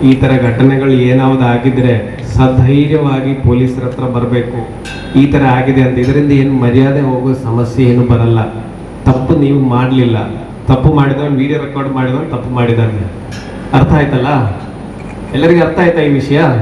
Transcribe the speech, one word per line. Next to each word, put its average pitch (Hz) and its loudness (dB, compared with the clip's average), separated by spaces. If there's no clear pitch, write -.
ಈ 131 6
ಥರ 131 0
ಘಟನೆಗಳು 131 2
ಏನಾವತು 131 2
ಆಗಿದ್ರೆ 120 0
ಸಧೈರ್ಯವಾಗಿ 135 2
ಪೊಲೀಸರ 127 0
ಹತ್ರ 123 -6
ಬರಬೇಕು. 120 -4
ಈ 143 6
ಥರ 143 0
ಆಗಿದೆ 131 2
ಅಂತ, 123 0
ಇದರಿಂದ 143 2
ಏನು 135 2
ಮರ್ಯಾದೆ 131 2
ಹೋಗೋ 131 -2
ಸಮಸ್ಯೆ 120 -2
ಏನು 120 4
ಬರಲ್ಲ. 113 2
ತಪ್ಪು 131 2
ನೀವು 143 2
ಮಾಡಲಿಲ್ಲ, 123 2
ತಪ್ಪು 135 2
ಮಾಡಿದವನು 139 0
ವಿಡಿಯೋ 143 -2
ರೆಕಾರ್ಡ್ 139 -6
ಮಾಡಿದವನು 131 -4
ತಪ್ಪು 123 -6
ಮಾಡಿದಾನೆ, 113 0
ಅರ್ಥ 135 4
ಆಯ್ತಲ್ಲ? 131 0
ಎಲ್ಲರಿಗೂ 165 4
ಅರ್ಥ 160 -4
ಆಯ್ತಾ 170 2
ಈ 147 0
ವಿಷಯ? 143 0